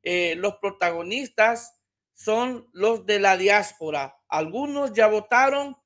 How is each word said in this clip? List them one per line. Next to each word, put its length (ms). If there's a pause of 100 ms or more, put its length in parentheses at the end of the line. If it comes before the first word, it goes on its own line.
eh, 340
los 200
protagonistas 1200 (320)
son 600
los 340
de 140
la 160
diáspora. 800 (100)
Algunos 680
ya 120
votaron 800